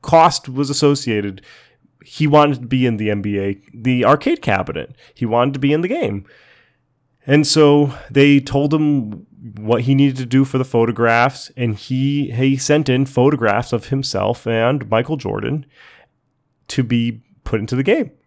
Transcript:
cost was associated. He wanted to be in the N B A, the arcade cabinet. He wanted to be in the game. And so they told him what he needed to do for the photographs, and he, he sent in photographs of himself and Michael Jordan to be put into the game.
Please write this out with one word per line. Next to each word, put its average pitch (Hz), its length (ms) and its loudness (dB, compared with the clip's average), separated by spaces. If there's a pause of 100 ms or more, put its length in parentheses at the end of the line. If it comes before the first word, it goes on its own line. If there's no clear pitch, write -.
cost 160 460 2
was 135 220 -4
associated. 117 720 -2 (600)
He - 220 -4
wanted 147 340 6
to 123 60 -14
be 127 200 0
in 117 100 0
the 107 140 -4
N 104 120 -4
B 101 160 -4
A, 98 200 -4 (140)
the 123 320 -2
arcade 151 380 2
cabinet. 95 520 -4 (200)
He - 100 -6
wanted 120 300 0
to 135 60 -8
be 139 120 0
in 156 80 0
the 180 80 -4
game. 101 380 -6 (1000)
And 147 200 2
so 147 480 4 (160)
they 143 300 6
told 143 340 -2
him 147 520 -2 (320)
what 113 240 -2
he 135 120 2
needed 135 220 2
to 127 100 -8
do 131 180 2
for 135 140 -4
the 127 60 -2
photographs, 117 920 0
and 120 200 -4
he, 139 540 -4
he 131 260 0
sent 147 320 0
in 131 180 0
photographs 120 680 0
of 117 140 -6
himself 117 600 -4
and 117 440 -2
Michael 127 260 -2
Jordan 120 500 -6 (1000)
to - 140 -4
be 117 400 -2 (220)
put 110 160 -4
into 113 160 -6
the 135 60 -2
game. 196 280 0 (160)